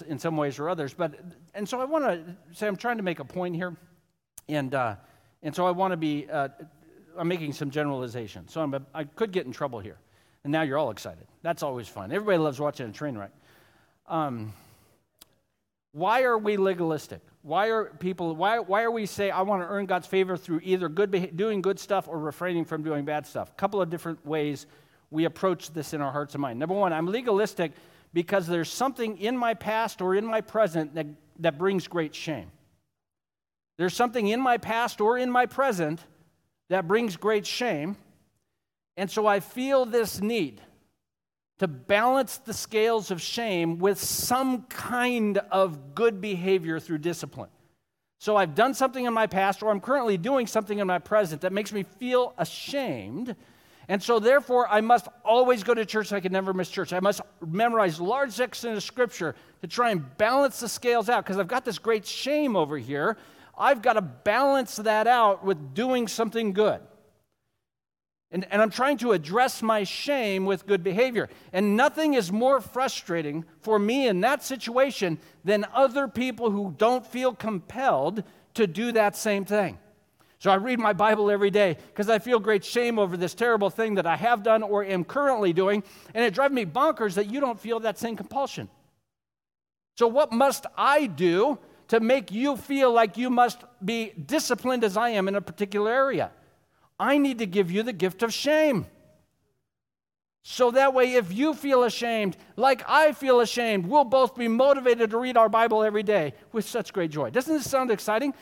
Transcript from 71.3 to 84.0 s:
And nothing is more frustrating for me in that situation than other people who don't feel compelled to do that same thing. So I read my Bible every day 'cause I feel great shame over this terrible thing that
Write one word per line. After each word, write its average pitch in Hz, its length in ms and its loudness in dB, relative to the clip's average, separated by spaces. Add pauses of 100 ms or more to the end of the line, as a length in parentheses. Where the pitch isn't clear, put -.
And 202 240 2
nothing 294 380 4
is 190 180 0
more 247 300 4
frustrating 170 840 -4 (160)
for 220 180 2
me 240 300 2
in 185 140 0
that 262 200 2
situation 233 760 -2 (260)
than 208 300 0
other 269 340 4
people 233 420 -2
who 196 280 -2
don't 240 280 4
feel 254 280 -2
compelled 202 920 -2 (300)
to 220 120 2
do 202 260 -4
that 214 240 2
same 196 280 -2
thing. 185 340 -2 (600)
So - 120 2
I 190 40 8
read 240 260 0
my 214 140 2
Bible 208 360 4
every 202 200 4
day 190 260 4 (180)
'cause 208 140 -4
I 220 120 4
feel 240 200 2
great 202 240 0
shame 240 340 0
over 185 200 0
this 175 160 -2
terrible 226 340 2
thing 214 280 -2
that 175 100 2